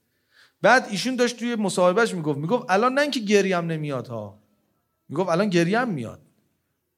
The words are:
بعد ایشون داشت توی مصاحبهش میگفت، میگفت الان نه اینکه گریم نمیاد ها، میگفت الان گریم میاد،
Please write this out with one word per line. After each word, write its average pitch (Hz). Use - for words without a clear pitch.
بعد 226
ایشون 208
داشت 240
توی 240
مصاحبهش 190
میگفت، 151
میگفت 226
الان 214
نه 277
اینکه 285
گریم 196
نمیاد 151
ها، 107
میگفت 175
الان 185
گریم 185
میاد، 113